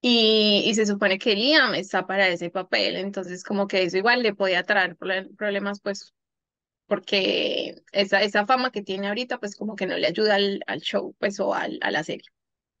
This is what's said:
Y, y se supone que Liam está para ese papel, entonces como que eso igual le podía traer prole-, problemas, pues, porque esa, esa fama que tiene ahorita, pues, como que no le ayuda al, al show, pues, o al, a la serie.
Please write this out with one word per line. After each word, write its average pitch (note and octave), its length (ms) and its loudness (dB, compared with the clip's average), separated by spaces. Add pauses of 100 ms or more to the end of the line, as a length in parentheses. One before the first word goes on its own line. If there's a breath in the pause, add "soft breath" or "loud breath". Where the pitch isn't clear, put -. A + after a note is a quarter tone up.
Y, A3 640 4
y A3 80 2
se A3 120 2
supone G3+ 320 0
que G#3+ 180 0
Liam B3+ 380 2
está F#3 320 -2
para F#3+ 220 2
ese F3 220 -2
papel, F3+ 460 -2
entonces F#3 480 -6
como G3+ 240 0
que F#3+ 160 2
eso F3 140 -2
igual A#3+ 240 2
le G#3+ 120 0
podía F#3 300 0
traer F#3 320 0
prole-, F#3+ 400 -6
problemas, G3+ 440 -4
pues, - 320 -8 (760)
porque - 920 0 (160)
esa, G3 300 2
esa G#3 240 2
fama B3+ 260 2
que G#3 100 -6
tiene G3 260 -4
ahorita, B3 320 -4
pues, G3+ 160 -8
como G#3 200 -8
que F#3+ 100 -4
no F3+ 100 -4
le F3+ 120 0
ayuda G#3+ 280 2
al, G3+ 300 0
al F#3+ 140 -6
show, - 380 -4
pues, - 220 -2
o - 140 0
al, F2 280 -4
a - 80 -2
la D3 140 -2
serie. - 220 -8 (540)